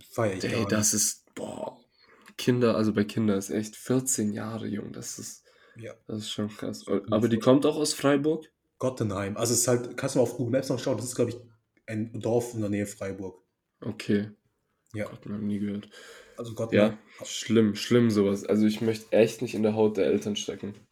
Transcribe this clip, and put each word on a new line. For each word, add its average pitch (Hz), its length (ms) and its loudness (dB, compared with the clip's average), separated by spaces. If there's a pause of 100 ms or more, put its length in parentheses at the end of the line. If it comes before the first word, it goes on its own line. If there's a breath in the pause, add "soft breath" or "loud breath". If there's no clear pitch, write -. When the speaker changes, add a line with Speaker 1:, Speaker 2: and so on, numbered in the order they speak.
(100)
Speaker 1:
feier 110 260 -2
ich 92 80 -6
Speaker 2:
Ey, 117 60 -2 (100)
Speaker 1:
gar - 80 0
Speaker 2:
das 107 240 2
Speaker 1:
nicht. 107 100 0
Speaker 2:
ist, - 320 -6
boah, - 460 -10 (560 soft breath)
Kinder, 123 400 2
also 110 160 2
bei 104 120 2
Kindern 104 340 0
ist 98 100 -6
echt - 280 -4
vierzehn 123 580 -2
Jahre, 110 320 -8
Jung, 107 260 -6
das - 260 -12
ist, - 240 -14 (340 soft breath)
Speaker 1:
Ja. 110 180 -14 (120)
Speaker 2:
das 110 120 -8
ist 107 120 -8
schon 107 180 -4
krass. - 360 -10
Speaker 1:
Das 98 200 -2
ist - 80 -4
Speaker 2:
Aber 110 180 4
die 117 60 4
Speaker 1:
so. 107 40 0
Speaker 2:
kommt 135 240 6
auch 151 120 2
aus 151 180 -2
Freiburg? 147 500 2 (340)
Speaker 1:
Gottenheim. 104 600 -2
Also 117 160 0
es 113 60 2
ist - 80 2
halt, 123 280 0
kannst - 180 -4
du 151 40 2
mal 123 60 6
auf - 120 -4
Google 117 160 -2
Maps 131 160 0
noch 131 100 -2
schauen, 123 200 -2
das 113 80 -8
ist, - 80 -8
glaub 113 160 0
ich, - 60 -10 (500)
ein 110 340 -6
Dorf 120 320 0
in 117 80 -6
der 104 80 -2
Nähe 104 180 -2
Freiburg. 98 560 -10 (380)
Speaker 2:
Okay. 107 500 -2 (600)
Speaker 1:
Ja. 107 160 -8
Speaker 2:
Gottenheim, 104 380 -10
nie 104 140 -2
gehört. 104 280 -6 (480 loud breath)
Speaker 1:
Also 117 160 -10
Gottenheim. 107 460 4 (200)
Speaker 2:
Ja, - 60 -14
schlimm, 110 500 4
schlimm 117 360 4
sowas. 101 340 2
Also 107 220 4
ich 107 160 2
möchte 110 300 -2
echt 110 280 4
nicht 117 140 -4
in 107 80 -2
der 107 120 2
Haut 107 220 4
der 95 80 2
Eltern 104 320 0
stecken. - 380 -8 (180)